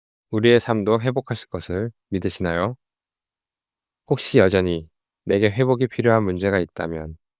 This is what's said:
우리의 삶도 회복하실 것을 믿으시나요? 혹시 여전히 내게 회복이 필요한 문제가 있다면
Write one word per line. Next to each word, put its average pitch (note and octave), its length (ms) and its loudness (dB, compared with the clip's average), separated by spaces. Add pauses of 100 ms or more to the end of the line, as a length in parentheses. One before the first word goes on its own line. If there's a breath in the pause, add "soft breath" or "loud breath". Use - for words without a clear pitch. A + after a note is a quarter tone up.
(300)
우리의 A#2 300 4
삶도 A2 400 0
회복하실 B2 480 -6
것을 F#2+ 420 -6 (200)
믿으시나요? F#2 680 -4 (1300)
혹시 C3+ 300 0
여전히 F2+ 500 2 (360)
내게 G2+ 260 2
회복이 B2+ 380 0
필요한 A2+ 360 2
문제가 F#2+ 340 -2
있다면 D#2+ 580 -6 (220)